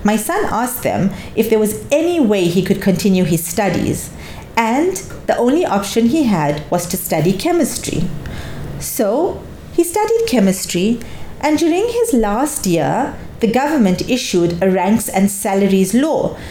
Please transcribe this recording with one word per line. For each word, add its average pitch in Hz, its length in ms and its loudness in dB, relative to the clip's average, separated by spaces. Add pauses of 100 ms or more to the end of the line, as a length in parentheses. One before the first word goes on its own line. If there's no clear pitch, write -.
My 208 120 2
son 339 340 0
asked 247 320 -2
them 123 300 0 (240)
if 214 140 0
there 220 100 4
was 214 320 -2
any 330 280 2
way 208 260 4
he 175 180 2
could 196 180 0
continue 185 440 2
his 160 200 0
studies, - 640 -2 (460)
and 254 400 0 (320)
the - 100 0
only 269 260 2
option 214 440 0
he 302 160 4
had 151 480 2
was 175 160 -2
to 185 100 -4
study 175 360 2
chemistry. - 680 0 (800)
So, 233 600 -2 (340)
he 339 100 2
studied 427 420 0
chemistry, 208 760 2 (420)
and 302 180 2
during 349 280 2 (120)
his 453 140 2
last 226 520 0
year, 170 480 0 (260)
the 214 120 2 (100)
government 208 480 2
issued 175 540 0
a 190 80 4
ranks 190 380 2
and 196 200 0
salaries 196 640 2
law, 269 420 0 (160)